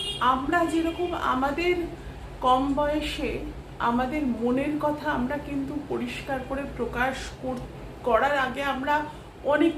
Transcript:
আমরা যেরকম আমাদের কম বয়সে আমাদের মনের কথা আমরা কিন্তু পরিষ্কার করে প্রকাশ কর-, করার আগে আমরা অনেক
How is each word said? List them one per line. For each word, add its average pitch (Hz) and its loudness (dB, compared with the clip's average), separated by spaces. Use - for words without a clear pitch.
আমরা 277 4
যেরকম 330 0
আমাদের 277 2
কম 262 4
বয়সে 294 0
আমাদের 262 0
মনের 254 2
কথা 302 0
আমরা 269 0
কিন্তু 285 -4
পরিষ্কার 247 -4
করে 269 -4
প্রকাশ 240 -2
কর-, - -8
করার 254 4
আগে 254 0
আমরা 285 2
অনেক 294 6